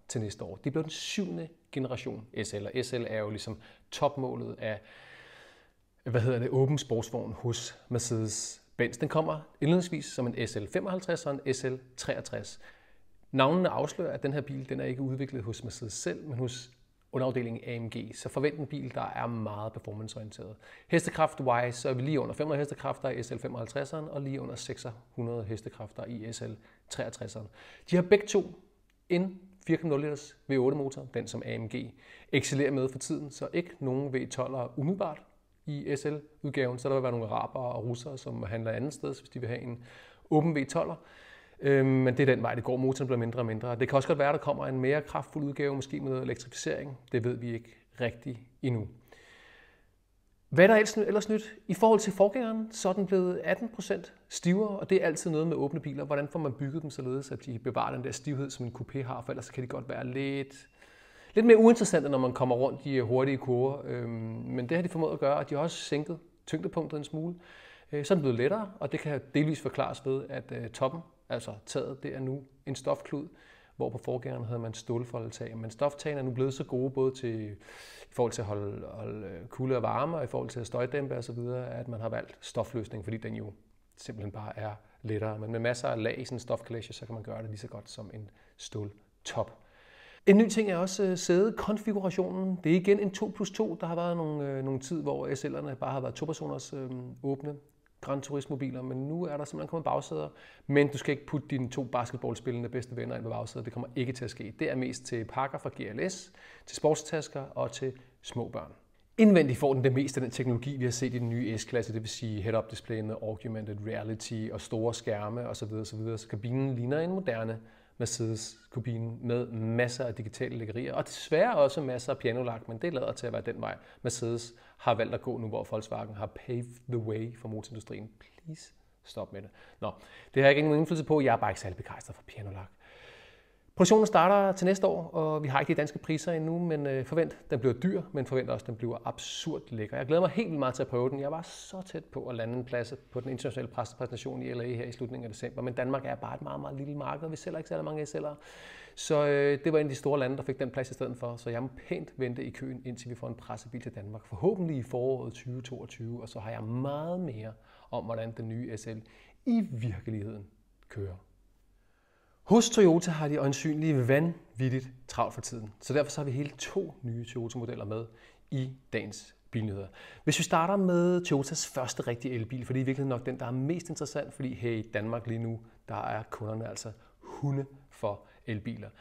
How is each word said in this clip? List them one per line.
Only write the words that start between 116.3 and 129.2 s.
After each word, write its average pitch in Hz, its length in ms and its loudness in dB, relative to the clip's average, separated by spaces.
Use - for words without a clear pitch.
ligner 123 260 0
en 170 100 0
moderne 113 500 -2
Mercedes-kabine 113 1200 -4
med 120 320 0
masser 117 520 0
af 117 100 -4
digitale 123 420 -6
lækkerier, 117 380 -6
og 147 120 -2
desværre 202 480 2
også 143 260 6
masser 131 320 -2
af 127 60 -4
pianolak, 117 500 -2
men 113 100 -8
det 170 160 -2
lader 113 180 -2
til 120 140 -6
at 113 60 -4
være 110 100 -2
den 113 180 -6
vej, 107 160 -4
Mercedes 117 520 -2
har - 180 2
valgt 110 200 0
at 113 80 -4
gå 117 160 -4
nu, 113 100 -4
hvor 107 220 -4
Volkswagen 110 440 -6
har 104 120 -6
paved 123 640 -8
the 123 100 0
way 110 380 -4
for - 120 -12
motorindustrien. 110 720 -10
Please - 540 -16
stop - 280 -10